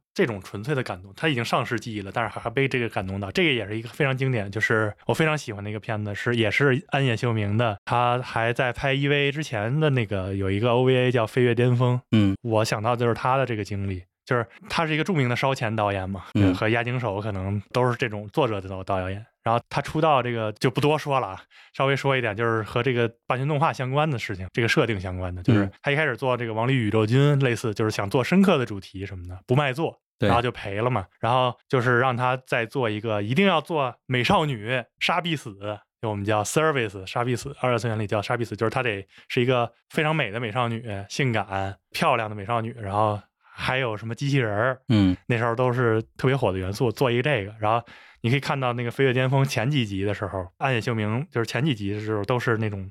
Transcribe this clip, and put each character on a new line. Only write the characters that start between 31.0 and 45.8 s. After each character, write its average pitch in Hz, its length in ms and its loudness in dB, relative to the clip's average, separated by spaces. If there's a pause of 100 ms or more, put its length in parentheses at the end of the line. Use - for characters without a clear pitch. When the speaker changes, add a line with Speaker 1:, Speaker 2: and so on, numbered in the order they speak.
Speaker 1:
然 117 140 0
后 127 200 2 (160)
就 135 120 2
是 120 180 4
让 127 180 2
他 127 300 0
再 123 180 0
做 120 240 -2
一 107 120 -4
个， 107 200 -2
一 107 140 -2
定 185 100 4
要 180 160 4
做 143 320 -4 (140)
美 127 160 2
少 170 240 2
女 123 340 -4 (200)
杀 175 200 0
必 170 140 -4
死， 110 240 -10 (420)
就 117 80 -4
我 107 60 -2
们 101 100 -4
叫 107 200 2
service 120 600 -2
杀 120 200 -4
必 123 100 -2
死， 139 260 -8
二 127 160 2
次 117 120 -2
元 110 100 -2
里 107 80 -2
叫 104 160 0
杀 123 140 -2
必 120 80 -4
死， 107 100 -8
就 104 100 -2
是 110 60 0
她 131 100 -2
得 104 240 -2 (220)
是 - 160 0
一 - 20 2
个 120 280 2 (180)
非 160 140 0
常 156 100 0
美 135 160 -2
的 104 80 -8
美 120 140 -6
少 120 160 0
女， 117 160 -6 (240)
性 131 240 0
感 98 440 -2 (140)
漂 156 240 2
亮 113 160 -2
的 107 60 -10
美 98 100 -10
少 117 140 -2
女， 113 200 -6
然 98 120 -6
后 104 280 2 (220)
还 - 360 -4
有 117 180 -2
什 113 100 -12
么 113 80 -8
机 139 160 -4
器 139 60 2
人 113 180 2
儿， 123 240 0 (100)
Speaker 2:
嗯。 98 280 4 (100)
Speaker 1:
那 123 100 2
时 113 60 -2
候 117 140 2
都 127 160 2
是 117 280 2 (160)